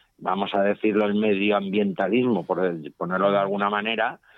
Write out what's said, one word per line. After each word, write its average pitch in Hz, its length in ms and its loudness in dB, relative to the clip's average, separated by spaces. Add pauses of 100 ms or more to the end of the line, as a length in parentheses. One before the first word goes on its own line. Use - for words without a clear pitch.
(200)
vamos 98 340 -2
a 101 80 2
decirlo, 104 440 2
el 104 100 0
medioambientalismo, 101 1300 0
por 87 180 -2
el, 82 320 -4
ponerlo 92 360 0
de 101 80 2
alguna 101 320 0
manera, 110 480 -2 (180)